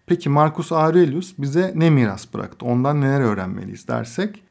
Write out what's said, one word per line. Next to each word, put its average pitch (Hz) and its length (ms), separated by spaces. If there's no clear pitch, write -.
Peki 170 220
Marcus 151 440
Aurelius 160 680
bize 160 380
ne 165 140
miras 117 440
bıraktı? 101 320
Ondan 131 340
neler 139 200
öğrenmeliyiz 98 680
dersek, 120 640